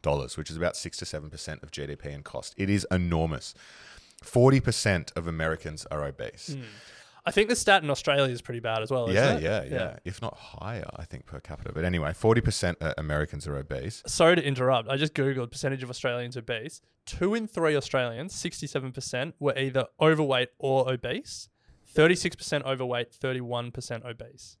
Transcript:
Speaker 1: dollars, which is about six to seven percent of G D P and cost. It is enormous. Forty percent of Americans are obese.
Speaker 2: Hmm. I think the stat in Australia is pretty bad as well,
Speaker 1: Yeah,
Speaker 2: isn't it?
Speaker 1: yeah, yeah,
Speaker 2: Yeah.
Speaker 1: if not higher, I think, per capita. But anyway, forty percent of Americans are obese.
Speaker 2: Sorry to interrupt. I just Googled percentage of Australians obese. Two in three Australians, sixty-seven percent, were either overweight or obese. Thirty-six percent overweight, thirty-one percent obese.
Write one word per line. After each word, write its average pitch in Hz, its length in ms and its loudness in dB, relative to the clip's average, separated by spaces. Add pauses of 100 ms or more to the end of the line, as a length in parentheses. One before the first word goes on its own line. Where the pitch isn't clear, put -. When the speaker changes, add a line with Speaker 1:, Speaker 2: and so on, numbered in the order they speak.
Speaker 1:
dollars, 71 340 0
which 80 140 -8
is 80 60 -10
about 85 200 0
six - 220 -10
to - 80 -8
seven 76 240 -10
percent 76 320 -12
of 76 80 -18
G 71 160 -6
D 71 100 -8
P 71 140 -12
and 71 140 -12
cost. - 340 -10
It 98 100 0
is 98 220 4
enormous. 82 640 0 (680)
Forty 131 380 6
percent 101 560 2
of 85 100 -4
Americans 80 640 -4
are 73 140 -2
obese. 69 500 -8
Speaker 2:
Hmm. 131 80 -10 (640)
I 170 40 -2
think 202 180 4
the 240 80 2
stat 196 260 6
in 151 60 -2
Australia 139 420 2
is 120 120 -6
pretty 120 180 -8
bad 113 220 -2
as 110 80 -6
well, 123 200 0
Speaker 1:
Yeah, 107 140 6
Speaker 2:
isn't 120 140 4
it? 76 60 -4
Speaker 1:
yeah, 95 200 0
yeah, 65 60 -10
Speaker 2:
Yeah. - 340 -4
Speaker 1:
if - 160 -8
not - 160 -8
higher, - 580 -10
I - 120 -12
think, - 180 -14
per 69 160 -14
capita. - 320 -10
But 80 140 -2
anyway, 80 260 0
forty 113 300 4
percent 87 400 0
of 80 160 -2
Americans 76 500 -2
are 71 80 -4
obese. 69 500 -8
Speaker 2:
Sorry 175 300 6
to 147 100 0
interrupt. 127 440 0
I 139 80 0
just 151 160 -2
Googled 131 360 0
percentage 135 320 -4
of 120 60 -10
Australians 123 480 -4
obese. 120 460 -6 (240)
Two 196 280 0
in 226 120 -2
three 160 300 2
Australians, 131 580 -2
sixty-seven 135 580 -8
percent, 135 460 -6
were 139 200 0
either 131 280 0 (120)
overweight 147 600 4
or 135 340 2
obese. 131 560 -6 (380)
Thirty-six 170 500 4
percent 143 300 -4
overweight, 123 440 -2
thirty-one 123 640 -4
percent 117 320 -8
obese. 117 560 -16